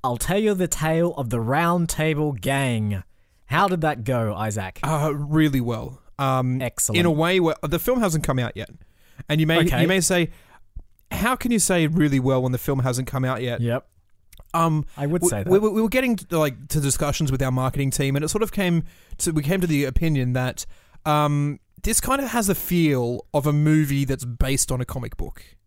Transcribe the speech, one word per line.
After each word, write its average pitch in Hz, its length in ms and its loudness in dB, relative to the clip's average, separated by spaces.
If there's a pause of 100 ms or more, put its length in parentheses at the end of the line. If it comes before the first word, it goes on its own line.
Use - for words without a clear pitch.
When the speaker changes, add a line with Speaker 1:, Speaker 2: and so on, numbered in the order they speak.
Speaker 1:
I'll 123 140 -2
Tell 180 200 0
You 214 160 2
the 180 140 0
Tale 165 460 0
of 131 160 -4
the 117 100 -2
Round 170 480 2
Table 151 460 0
Gang. 117 680 -2 (440)
How 185 240 2
did 180 100 0
that 151 240 -2
go, 117 320 0
Isaac? 101 480 -6
Speaker 2:
Uh, 151 320 0
really 147 460 2
well. 120 400 -6 (180)
Um, 131 420 0
Speaker 1:
Excellent. - 380 -2
Speaker 2:
in 175 60 4
a 170 60 4
way 170 280 2
where 160 240 2
the 156 160 -2
film 247 220 0
hasn't 160 240 0
come 131 140 0
out 120 180 -4
yet. - 140 -12 (580)
And 151 100 2
you 160 80 4
may, 165 120 4
Speaker 1:
Okay. 170 240 2
Speaker 2:
you 165 40 4
may 185 140 2
say, 175 300 0 (800)
"How 247 260 0
can 247 140 -2
you 226 80 4
say 170 280 2
really 156 320 2
well 127 240 2
when 127 80 0
the 123 60 -2
film 139 220 -2
hasn't 127 280 -2
come 131 160 -4
out 127 180 -2
yet?" 120 200 -4
Speaker 1:
Yep. 120 260 -2 (680)
Speaker 2:
Um, 165 320 2 (120)
Speaker 1:
I 143 100 -4
would 170 140 0
Speaker 2:
we, - 80 0
Speaker 1:
say 104 140 -2
that. - 60 -4
Speaker 2:
we, 185 100 6
we 214 220 2
were 226 60 2
getting 254 300 0
to, - 200 -4
like, 147 300 -2
to 151 140 0
discussions 139 500 0
with 135 100 0
our 131 120 0
marketing 131 380 0
team, 139 260 0
and 151 80 -2
it - 20 -4
sort 208 160 0
of 208 80 -4
came 175 320 0 (360)
to, 170 120 -2
we 151 120 0
came 180 180 0
to 180 60 0
the 147 180 2
opinion 131 480 0
that, 127 320 -2 (400)
um, 147 560 0 (220)
this 226 180 0
kind 269 200 0
of 247 100 -4
has 214 180 0
a 185 60 2
feel 139 800 0
of 143 140 2
a 147 60 2
movie 147 500 2
that's 131 220 -4
based 131 480 0
on 127 80 -2
a 120 40 -4
comic 117 300 -8
book. - 260 -8 (260)